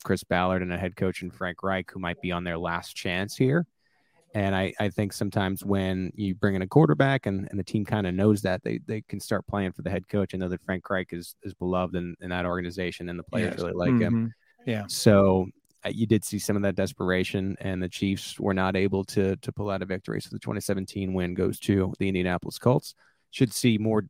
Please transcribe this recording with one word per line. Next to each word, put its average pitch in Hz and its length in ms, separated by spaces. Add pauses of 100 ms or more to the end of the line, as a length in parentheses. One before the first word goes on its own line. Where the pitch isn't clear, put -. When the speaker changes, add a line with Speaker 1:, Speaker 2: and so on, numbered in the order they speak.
Speaker 1:
Chris 95 200
Ballard, 92 400
and 90 100
a 87 40
head 92 180
coach 92 260
in 90 80
Frank 90 320
Reich, 95 300
who 95 80
might 87 220
be 90 100
on 87 120
their 85 140
last 85 380
chance 95 420
here. 143 300 (680)
And 98 220
I, 95 240
I 104 100
think 101 240
sometimes 98 500
when 95 520
you 98 180
bring 98 220
in 92 80
a 92 40
quarterback 143 600
and, 98 240
and 101 80
the 92 40
team 107 220
kinda 101 260
knows 101 300
that, 92 220
they, 57 200
they 107 180
can - 180
start 98 260
playing 95 280
for - 100
the 87 80
head 92 180
coach. 101 240
I 92 60
know 92 100
that 90 140
Frank 92 260
Reich 92 240
is, 87 300
is 95 100
beloved 90 420
in, 87 240
in 90 120
that 90 160
organization, 87 640
and 87 100
the 85 40
players - 280
Speaker 2:
Yes. - 80
Speaker 1:
really 87 140
like 90 280
him. 117 120
Speaker 2:
Mm-hmm. 117 140 (380)
Yeah. 107 220
Speaker 1:
So, 98 600 (360)
uh, 101 100
you 113 120
did 110 180
see 104 160
some 104 160
of 101 60
that 98 140
desperation, 95 840
and 92 220
the 90 80
Chiefs - 500
were 101 140
not 95 220
able 98 300
to, 98 300
to - 160
pull 101 180
out 95 120
a 92 40
victory. 101 360
So - 100
the - 80
twenty 110 220
seventeen 95 520
win 90 200
goes 95 280
to 95 380
the 98 80
Indianapolis 90 500
Colts. - 380 (360)
Should 123 200
see 113 260
more 107 320